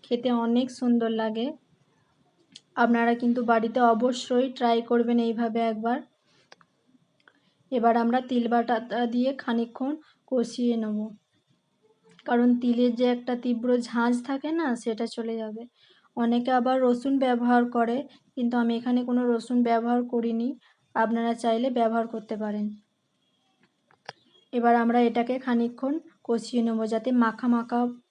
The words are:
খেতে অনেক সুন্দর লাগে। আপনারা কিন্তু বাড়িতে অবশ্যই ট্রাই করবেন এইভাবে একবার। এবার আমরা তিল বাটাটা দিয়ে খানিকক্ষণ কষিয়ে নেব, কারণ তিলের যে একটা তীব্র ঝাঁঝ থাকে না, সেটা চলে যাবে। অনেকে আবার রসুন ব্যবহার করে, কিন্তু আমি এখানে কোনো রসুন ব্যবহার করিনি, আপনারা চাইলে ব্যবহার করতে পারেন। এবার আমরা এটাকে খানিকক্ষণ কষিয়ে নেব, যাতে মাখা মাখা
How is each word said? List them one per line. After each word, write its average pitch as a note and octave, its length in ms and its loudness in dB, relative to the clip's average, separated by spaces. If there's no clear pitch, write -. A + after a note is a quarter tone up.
খেতে A#3+ 240 -2
অনেক A#3+ 220 0
সুন্দর A#3 320 2
লাগে। A3+ 260 -2
আপনারা A#3 380 2
কিন্তু A#3+ 180 0
বাড়িতে A3+ 280 2
অবশ্যই B3 540 0
ট্রাই A#3 200 2
করবেন A#3+ 280 2
এইভাবে A3+ 320 -2
একবার। A3+ 280 -2
এবার A#3 160 4
আমরা A#3 160 2
তিল A#3+ 240 0
বাটাটা A#3 460 0
দিয়ে B3 160 0
খানিকক্ষণ A#3 500 -4
কষিয়ে A#3+ 540 -2
নেব, G#3+ 160 -4
কারণ A#3+ 220 4
তিলের A#3+ 380 2
যে B3 60 2
একটা B3 180 -6
তীব্র B3 260 -2
ঝাঁঝ A#3 260 0
থাকে C#4 220 -4
না, D#4+ 80 -2
সেটা A3+ 220 -4
চলে A3+ 260 -6
যাবে। A3 220 -10
অনেকে A#3+ 420 0
আবার B3+ 180 2
রসুন B3 260 2
ব্যবহার A#3+ 380 4
করে, A#3 200 0
কিন্তু A#3+ 260 -2
আমি A#3 180 2
এখানে B3 200 0
কোনো B3 120 2
রসুন A#3 240 -2
ব্যবহার A#3 320 2
করিনি, A#3 360 -2
আপনারা A#3 360 0
চাইলে A#3 240 0
ব্যবহার A3+ 340 2
করতে A3 300 -8
পারেন। G#3 220 -4
এবার A#3+ 200 4
আমরা A#3 160 4
এটাকে A#3+ 260 0
খানিকক্ষণ A#3+ 480 0
কষিয়ে A#3 400 -2
নেব, A3+ 120 -2
যাতে A3 160 -2
মাখা A3 320 0
মাখা A#3 240 -2